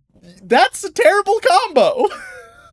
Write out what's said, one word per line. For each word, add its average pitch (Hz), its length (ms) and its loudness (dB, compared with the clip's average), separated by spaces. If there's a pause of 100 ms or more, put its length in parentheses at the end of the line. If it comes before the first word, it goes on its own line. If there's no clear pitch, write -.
(420)
that's 254 420 0
a 392 80 -10
terrible 403 520 0
combo. 339 680 0
<laughs> - 40 -18 (560)